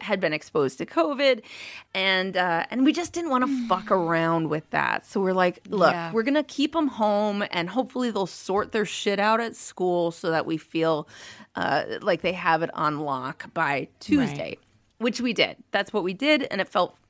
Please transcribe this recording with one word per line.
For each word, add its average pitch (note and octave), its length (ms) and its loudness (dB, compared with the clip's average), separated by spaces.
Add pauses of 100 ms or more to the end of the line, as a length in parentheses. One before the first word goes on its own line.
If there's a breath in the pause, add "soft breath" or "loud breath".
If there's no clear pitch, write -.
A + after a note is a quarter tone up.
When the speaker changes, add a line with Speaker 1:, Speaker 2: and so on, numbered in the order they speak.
Speaker 1:
had G3+ 180 -2
been E3+ 140 0
exposed D3+ 460 -2
to - 80 -6
covid, C#4 560 2 (500 loud breath)
and, F#3+ 460 0
uh, E3+ 320 2
and B3+ 160 2
we D4+ 60 6
just E4+ 200 -4
didn't E4+ 160 -4
wanna B3+ 180 2
Speaker 2:
<sighs> B3+ 220 -2
Speaker 1:
fuck F#3 220 0
around E3 580 2
with D3+ 220 -2
that. C#3+ 340 0
So - 160 -4
we're F#3 140 2
like, F3+ 340 2
"Look, F3 240 6
Speaker 3:
Yeah. E3+ 200 -4
Speaker 1:
we're A3+ 100 0
gonna C#4+ 200 2
keep D4 320 -2
'em E4 140 2
home, G#3 640 2
and F3 180 -2
hopefully B3+ 420 -2
they'll G3 160 0
sort - 460 -2
their G#3 140 0
shit G3+ 340 -2
out A3 220 4
at A3+ 120 -6
school F3 560 0
so E3+ 200 -4
that D#3+ 160 2
we E3 100 -2
feel, D#3+ 500 0 (480 loud breath)
uh, F3 300 0 (160)
like F3+ 220 0
they F3+ 100 0
have F3 300 2
it E3+ 100 -2
on D3+ 280 -2
lock C#3 520 -6
by C#3+ 360 -2 (120)
Tuesday." B3 420 0
Speaker 2:
Right. - 180 -10 (400)
Speaker 1:
Which A#3+ 200 -2
we A#3+ 140 -2
did. D3+ 240 0 (120)
That's G3+ 220 -2
what G#3 100 0
we F#3 120 -2
did, C#4 360 2
and - 120 -2
it F3 60 -4
felt - 280 0 (140)